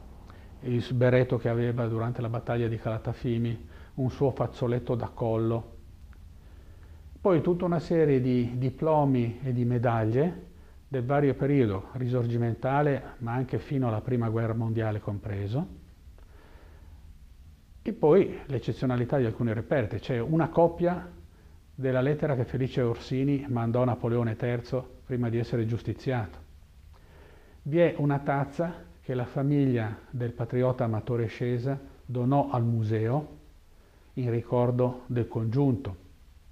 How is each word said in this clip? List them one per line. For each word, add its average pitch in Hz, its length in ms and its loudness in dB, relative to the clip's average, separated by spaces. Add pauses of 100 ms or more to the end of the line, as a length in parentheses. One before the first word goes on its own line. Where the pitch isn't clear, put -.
(600)
il 123 220 -2
s-, - 100 -6
berretto 123 460 4
che 120 100 -2
aveva 120 380 0
durante 113 340 -4
la 117 80 -4
battaglia 117 400 -2
di 113 80 -2
Calatafimi, 117 920 -4 (260)
un 127 160 -2
suo 135 200 2
fazzoletto 123 640 -2
da 113 180 -4
collo. 113 640 -2 (1500)
Poi 180 200 6
tutta 180 240 0
una 170 160 2
serie 147 400 4
di 123 360 2
diplomi 131 840 2
e 135 100 -2
di 120 120 0
medaglie 120 800 2 (440)
del 127 160 -4
vario 139 300 2
periodo, 131 580 2
risorgimentale, 123 1300 0
ma 117 140 -6
anche 127 260 -2
fino 131 300 -2
alla 107 120 0
Prima 120 280 0
Guerra 113 260 0
Mondiale 113 440 -2
compreso. 101 840 -6 (2000)
E 226 100 -4
poi 170 540 4
l'eccezionalità 123 680 0
di 131 80 4
alcuni 113 280 0
reperti. 117 460 0
C'è 120 200 -4
una 160 300 0
copia 170 600 2 (640)
della 127 280 0
lettera 147 340 0
che 123 100 0
Felice 131 380 -2
Orsini 135 680 0
mandò 117 340 2
a - 20 4
Napoleone 117 500 0
terzo 123 720 -4
prima 123 240 -2
di 113 100 0
essere 117 280 0
giustiziato. 113 720 -4 (1200)
Vi 151 160 0
è 165 200 6
una 143 220 2
tazza 147 540 -2 (260)
che 131 140 -6
la 123 100 -2
famiglia 135 760 2 (120)
del 120 220 -4
patriota 127 520 0
Amatore 113 420 0
Scesa 123 520 -2 (260)
donò 127 460 2
al 120 140 0
museo 113 640 0 (840)
in 123 160 -2
ricordo 123 760 2
del 120 220 -2
congiunto. 113 680 0 (560)